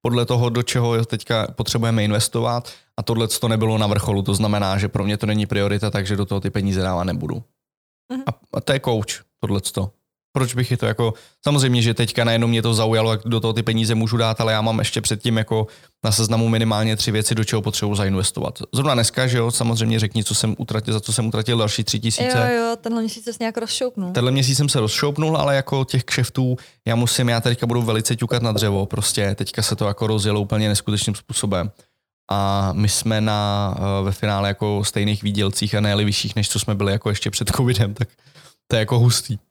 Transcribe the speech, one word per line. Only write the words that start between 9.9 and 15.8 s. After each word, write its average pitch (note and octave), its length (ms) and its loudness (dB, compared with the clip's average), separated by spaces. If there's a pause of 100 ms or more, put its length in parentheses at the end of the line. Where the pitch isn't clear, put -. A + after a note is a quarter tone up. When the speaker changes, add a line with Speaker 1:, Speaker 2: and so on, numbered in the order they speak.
Speaker 1:
Proč B2 200 0
bych B2 180 -2
je A#2+ 60 0
to - 80 -2
jako, A2 280 0 (300)
samozřejmě, C3 380 2
že A2+ 120 2
teďka A#2 300 0
najednou A#2 240 2
mě A#2 140 2
to A#2 120 2
zaujalo, A2 380 2
jak G#2+ 140 -2
do A2+ 140 0
toho A2+ 140 0
ty A2+ 100 0
peníze A2+ 320 2
můžu A2+ 220 0
dát, A2+ 240 0
ale A2 120 2
já G#2+ 80 2
mám A2 180 2
ještě A2+ 220 -2
předtím A2+ 360 0
jako A2 300 0 (360)